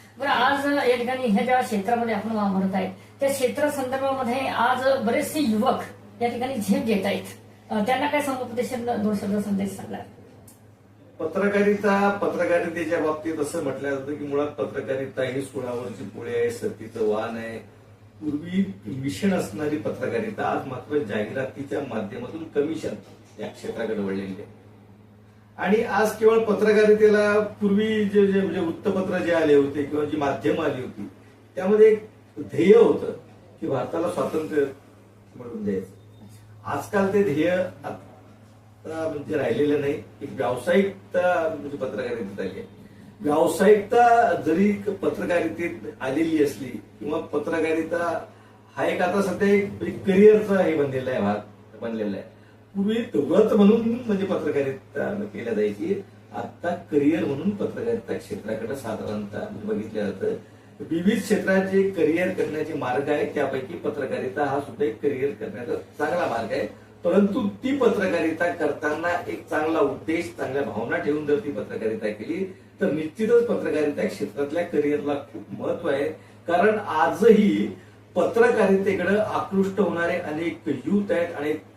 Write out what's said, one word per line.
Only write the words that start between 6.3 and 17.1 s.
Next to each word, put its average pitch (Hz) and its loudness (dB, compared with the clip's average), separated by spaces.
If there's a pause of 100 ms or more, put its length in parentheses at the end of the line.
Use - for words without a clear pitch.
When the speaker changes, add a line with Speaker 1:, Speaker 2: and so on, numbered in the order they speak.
Speaker 1:
झेप 196 0
घेत 202 0
आहेत, - -4 (480)
अ, 214 -2
त्यांना 262 0
काय 294 0
समुपदेशन, 240 -4
दोन 208 0
शब्द 202 -2
संदेश 196 -2
सांगणार? - -10 (1200)
Speaker 2:
पत्रकारिता, 202 2
पत्रकारितेच्या 170 0
बाबतीत 156 -2
असं 151 -4
म्हटलं 139 -6
जातं 139 -6
की 147 -8
मुळात 143 -2
पत्रकारिता 135 -6
ही 131 -4
सुळावरची 123 -8
पोळी 120 -8
आहे, 117 0
सत्तीचं 107 -4